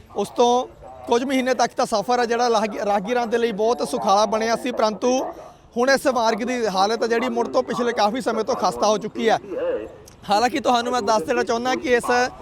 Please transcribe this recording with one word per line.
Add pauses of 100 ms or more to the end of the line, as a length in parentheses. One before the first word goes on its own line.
(160)
ਉਸ
ਤੋਂ (420)
ਕੁਝ
ਮਹੀਨੇ
ਤੱਕ
ਤਾਂ
ਸਫ਼ਰ
ਆ
ਜਿਹੜਾ,
ਲਾਹ-,
ਰਾਹਗੀਰਾਂ
ਦੇ
ਲਈ
ਬਹੁਤ
ਸੁਖਾਲਾ
ਬਣਿਆ
ਸੀ,
ਪਰੰਤੂ (520)
ਹੁਣ
ਇਸ
ਮਾਰਗ
ਦੀ
ਹਾਲਤ
ਆ
ਜਿਹੜੀ,
ਮੁੜ
ਤੋਂ
ਪਿਛਲੇ
ਕਾਫੀ
ਸਮੇਂ
ਤੋਂ
ਖਸਤਾ
ਹੋ
ਚੁੱਕੀ
ਹੈ। (880)
ਹਾਲਾਂਕਿ
ਤੁਹਾਨੂੰ
ਮੈਂ
ਦੱਸ
ਦੇਣਾ
ਚਾਹੁੰਦਾ
ਕਿ
ਇਸ (300)